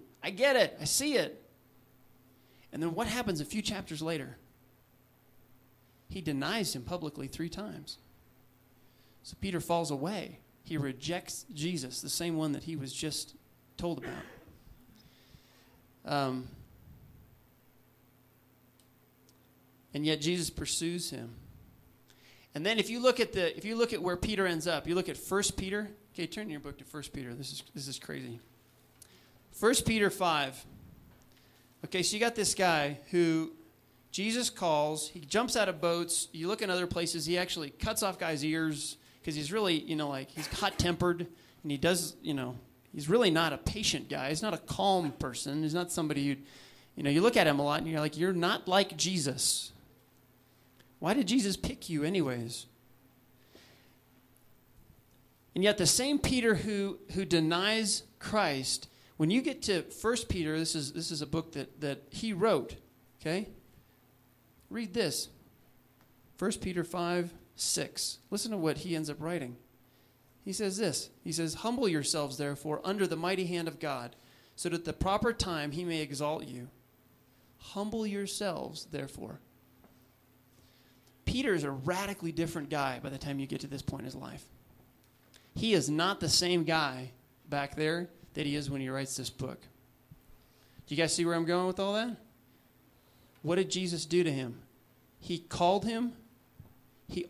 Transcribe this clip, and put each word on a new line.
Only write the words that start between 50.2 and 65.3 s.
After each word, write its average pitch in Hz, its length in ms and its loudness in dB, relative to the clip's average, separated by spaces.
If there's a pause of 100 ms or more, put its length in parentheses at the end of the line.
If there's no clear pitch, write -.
Why 165 160 2
did 240 140 4
Jesus 202 280 4
pick - 340 -6
you 151 140 0
anyways?" 131 640 0 (3000)
And 180 100 2
yet 208 140 6
the 180 80 4
same 277 320 4
Peter 240 380 4
who, 196 420 0 (140)
who 190 140 -2
denies 175 800 2 (140)
Christ, 151 720 0 (300)
when 156 120 4
you 233 120 4
get 269 220 -4
to 175 200 2
First - 460 -2
Peter, 156 280 0
this 160 180 0
is, 143 180 -4
this 165 180 -6
is 151 100 -4
a 147 60 -6
book 160 240 -4
that, - 300 -8
that 143 280 -4
he 226 240 -4
wrote, 190 440 2 (440)
okay? 180 280 -2 (1200)
Read 208 240 -6
this. 196 360 0 (1080)